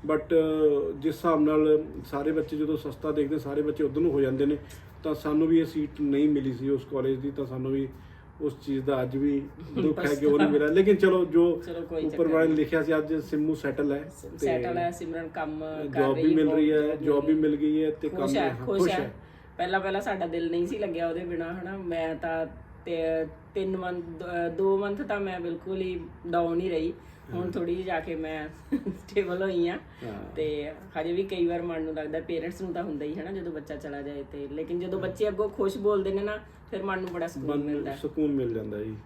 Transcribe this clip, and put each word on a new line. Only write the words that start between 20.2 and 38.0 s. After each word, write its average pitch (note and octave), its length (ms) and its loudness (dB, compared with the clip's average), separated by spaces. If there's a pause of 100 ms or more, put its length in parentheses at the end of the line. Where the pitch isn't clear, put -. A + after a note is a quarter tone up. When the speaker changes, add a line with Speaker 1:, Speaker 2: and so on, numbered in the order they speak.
Speaker 2:
ਦਿਲ E3 240 -2
ਨਹੀਂ F3 160 0
ਸੀ A3 120 -6
ਲੱਗਿਆ E3+ 300 -2
ਉਹਦੇ F3 160 -4
ਬਿਨਾਂ, E3+ 300 -6
ਹਨਾ। F#3 220 -8
ਮੈਂ E3 380 -4
ਤਾਂ E3 320 -4 (380)
ਤੇ E3+ 120 -4 (580)
ਤਿੰਨ F#3+ 220 -2
ਮੰਥ, F3+ 280 -6
ਅ, E3+ 440 -4
ਦੋ F#3+ 300 2
ਮੰਥ G3+ 240 -2
ਤਾਂ G3+ 180 -2
ਮੈਂ F#3 200 -4
ਬਿਲਕੁਲ E3+ 400 -6
ਹੀ F3+ 200 -4 (260)
ਡਾਊਨ E3+ 340 0
ਹੀ F#3 80 -2
ਰਹੀ। E3 240 -2 (420)
ਹੁਣ F3 100 -2
Speaker 1:
ਹਾਂ। F3 60 -4
Speaker 2:
ਥੋੜ੍ਹੀ F3 240 -2
ਜਿਹੀ F#3 120 -6
ਜਾ E3 140 -2
ਕੇ E3 140 -8
ਮੈਂ D#3 340 -6 (240)
<laughs> C#4+ 40 0
ਸਟੇਬਲ F#3 680 -2
ਹੋਈ F3 260 0
ਹਾਂ। F#3+ 100 -4 (260)
Speaker 1:
ਹਾਂ। G2+ 320 -10
Speaker 2:
ਤੇ D3+ 360 -4 (280)
ਹਜੇ E3+ 120 -2
ਵੀ F#3+ 100 0
ਕਈ F#3 240 0
ਵਾਰ E3+ 160 0
ਮਨ E3 200 -4
ਨੂੰ D#3 120 -4
ਲੱਗਦਾ, D#3 260 -4
ਪੇਰੈਂਟਸ E3+ 420 -6
ਨੂੰ F3+ 100 -6
ਤਾਂ F3 100 -4
ਹੁੰਦਾ D3 220 -4
ਹੀ, D3+ 100 -4
ਹਨਾ, F#3+ 180 -8
ਜਦੋਂ F3 200 -6
ਬੱਚਾ D3 240 -8
ਚਲਾ C#3+ 260 -8
ਜਾਏ C#3+ 300 -8
ਤੇ। C#3+ 200 -8
ਲੇਕਿਨ D#3+ 280 -4
ਜਦੋਂ F3+ 200 -4
Speaker 1:
ਹਾਂ। F3+ 80 -2
Speaker 2:
ਬੱਚੇ G#3 200 0
ਅੱਗੋਂ G3+ 200 -2
ਖੁਸ਼ G3 300 -2
ਬੋਲਦੇ G3 360 2
ਨੇ G3+ 80 0
ਨਾ, G#3+ 160 -4 (320)
ਫਿਰ F#3+ 120 -6
ਮਨ F#3+ 180 -2
ਨੂੰ F3+ 120 -6
ਬੜਾ E3+ 140 -4
ਸਕੂਨ C#3 180 -8
Speaker 1:
ਮਨ D3 140 0
ਨੂੰ C#3+ 80 -2
Speaker 2:
ਮਿਲਦਾ। C#3+ 300 -4
Speaker 1:
ਸਕੂਨ D3+ 360 0